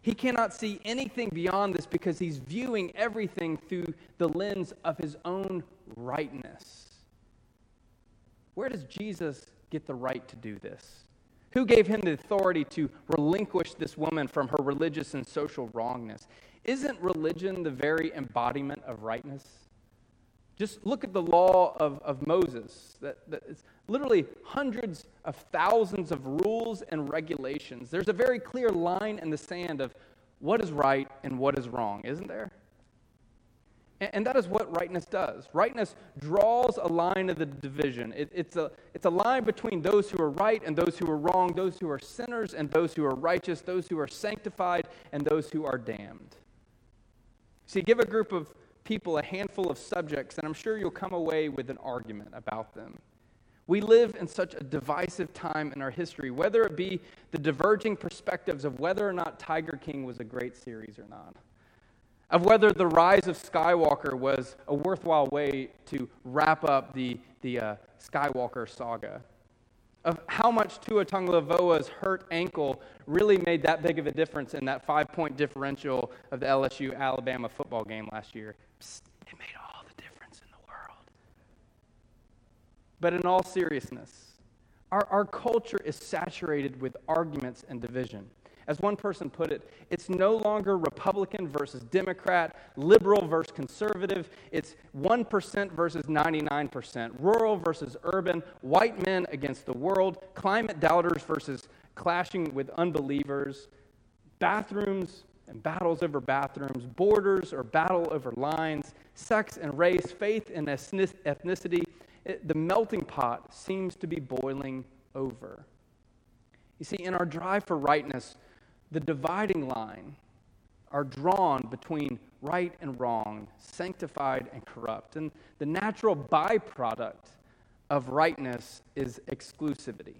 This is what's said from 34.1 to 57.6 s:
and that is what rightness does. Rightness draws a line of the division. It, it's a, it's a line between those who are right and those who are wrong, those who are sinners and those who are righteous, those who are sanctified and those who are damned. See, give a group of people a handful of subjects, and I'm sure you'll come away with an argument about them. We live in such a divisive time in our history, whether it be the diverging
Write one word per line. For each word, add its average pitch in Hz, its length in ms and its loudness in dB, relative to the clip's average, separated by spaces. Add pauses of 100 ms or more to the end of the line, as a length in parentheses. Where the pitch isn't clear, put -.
and 214 140 -2
that 262 80 0
is 202 120 4
what 190 300 -2
rightness 175 280 -4
does. 143 460 -4
Rightness 214 440 0 (240)
draws 220 580 4
a 175 100 -2
line 180 420 0
of 160 100 -2
the 160 80 0
division. 135 680 -4
It, 143 160 -4
it's - 240 -6
a, 156 160 -2 (220)
it's - 120 -8
a 180 40 8
line 220 340 2
between 208 380 -2
those 202 300 4
who 165 100 0
are 151 80 2
right 208 340 2
and 156 120 -2
those 170 200 2
who 170 140 0
are 156 80 2
wrong, 175 360 2
those 180 260 -2
who 165 100 -4
are 139 100 -2
sinners 240 540 -8
and 151 160 -4
those 160 240 2
who 156 120 0
are 131 100 2
righteous, 170 460 0
those 180 260 -4
who 170 100 -2
are 139 100 -2
sanctified 185 840 -2 (220)
and 147 140 -2
those 151 240 2
who 151 160 -4
are 131 140 -2
damned. 107 560 -12 (1300)
See, 190 160 -2
give 226 180 6
a 226 60 6
group 214 260 0
of 165 220 -6 (300)
people 180 360 -2
a 143 40 -2
handful 190 460 -4
of 135 80 -4
subjects, 151 600 -6
and 151 80 -6
I'm 156 80 -6
sure - 200 -4
you'll 190 140 -4
come 185 240 -8
away 160 360 0
with 135 200 -6
an 131 140 -8
argument 113 500 -8
about 110 400 -8
them. - 240 -18 (720)
We 190 120 4
live 220 400 6
in 170 80 -6
such - 280 -4
a 147 80 -10
divisive 151 720 -4
time 156 380 -4
in 135 100 -8
our 131 80 -4
history, 147 400 -6
whether 202 320 4
it 170 120 2
be 185 240 -2 (300)
the - 80 -4
diverging 185 600 4